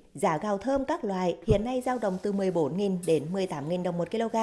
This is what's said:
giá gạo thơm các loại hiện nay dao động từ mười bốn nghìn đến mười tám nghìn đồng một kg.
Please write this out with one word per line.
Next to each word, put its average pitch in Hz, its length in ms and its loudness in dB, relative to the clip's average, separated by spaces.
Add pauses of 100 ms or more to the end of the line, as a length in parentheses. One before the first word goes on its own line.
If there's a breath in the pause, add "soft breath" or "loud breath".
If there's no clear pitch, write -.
(140)
giá 160 240 2
gạo 208 200 -2
thơm 226 280 0
các - 180 -2
loại 185 340 0 (100)
hiện 208 180 4
nay 254 160 -2
dao 254 180 -2
động 190 220 0
từ 208 100 -2
mười 196 200 2
bốn 160 260 2
nghìn 196 280 0
đến 156 260 4
mười 190 160 0
tám 151 220 -4
nghìn 180 140 -2
đồng 175 140 -2
một 170 140 -2
kg. 226 320 -2